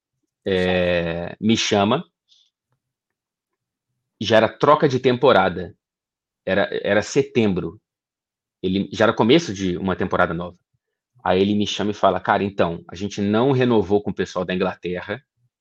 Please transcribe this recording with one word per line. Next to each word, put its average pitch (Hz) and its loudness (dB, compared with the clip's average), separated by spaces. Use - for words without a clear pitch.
é, 87 -2
me 113 2
chama. 110 0
Já 110 2
era 110 4
troca 147 2
de 127 -2
temporada. 95 2
Era, 95 0
era 101 0
setembro. 101 -2
Ele, 95 -2
já 110 2
era 98 4
começo 123 2
de 95 -4
uma 92 -2
temporada 90 0
nova. 87 -10
Aí 92 2
ele 101 2
me 104 -2
chama 98 -6
e - -4
fala, 95 2
"Cara, 101 0
então, 90 -2
a 87 -16
gente 98 -8
não 113 2
renovou 107 2
com 104 -8
o - -6
pessoal 92 -4
da 90 -4
Inglaterra 90 -6